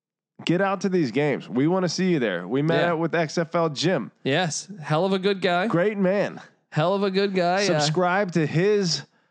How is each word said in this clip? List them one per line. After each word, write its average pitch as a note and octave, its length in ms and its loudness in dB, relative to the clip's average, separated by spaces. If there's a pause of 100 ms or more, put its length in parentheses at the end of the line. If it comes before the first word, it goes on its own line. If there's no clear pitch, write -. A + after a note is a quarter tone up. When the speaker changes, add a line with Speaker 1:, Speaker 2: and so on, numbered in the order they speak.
(460)
Speaker 1:
get F3 160 2
out G3 200 -2
to G3+ 80 -2
these F3 220 0
games. B2 360 0
We A#2+ 200 0
wanna F3+ 220 0
see F#3 220 0
you E3 80 2
there. F2+ 280 -2
We B2+ 140 0
met E3 200 2
Speaker 2:
Yeah. E3+ 120 0
Speaker 1:
up D#3+ 60 -2
with E3 160 -2
X D#3+ 220 -2
F E3+ 180 -4
L E3 140 2
Jim. C#3+ 420 -2 (120)
Speaker 2:
Yes. D3+ 460 -2 (120)
Hell D#3 240 0
of F#3+ 80 0
a G3 60 0
good F#3+ 220 -2
guy. F3+ 260 0
Speaker 1:
Great F#3 300 2
man. F#3 440 0 (300)
Speaker 2:
Hell E3 220 2
of G3 100 0
a G3+ 80 0
good G3 220 0
guy. F#3 300 2
Uh, F3 160 2
Speaker 1:
Subscribe F3 540 2
to E3 120 2
his, F3 580 2 (280)